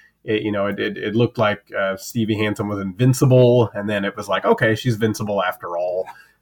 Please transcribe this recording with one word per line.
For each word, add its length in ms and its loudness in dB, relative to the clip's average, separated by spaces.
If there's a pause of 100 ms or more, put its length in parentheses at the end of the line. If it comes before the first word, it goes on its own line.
(240)
it, 180 -2
you 100 -2
know, 140 -2
it, 140 -4
it, 160 -4
it 200 -6
looked 220 2
like, 400 -2
uh, 180 -2
Stevie 400 -4
Hansen 320 -2
was 120 -6
invincible, 920 4
and 140 -6
then 160 0
it 120 -4
was 120 -12
like, 160 0
"Okay, 320 2
she's 200 -2
vincible 460 -2
after 340 -6
all." 300 -2 (360)